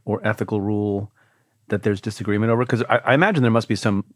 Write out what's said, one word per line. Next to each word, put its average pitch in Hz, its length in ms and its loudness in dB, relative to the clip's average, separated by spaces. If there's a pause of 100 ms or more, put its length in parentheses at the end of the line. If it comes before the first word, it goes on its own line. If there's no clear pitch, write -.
or 104 200 -4
ethical 107 360 -2
rule 104 500 -2 (560)
that 101 160 -4
there's 101 180 0
disagreement 104 520 -2
over? 117 120 2
'Cause 117 240 0
I, 117 100 4
I 120 160 2
imagine 165 280 2
there 120 80 4
must 113 180 2
be 113 60 0
some 101 300 -2 (120)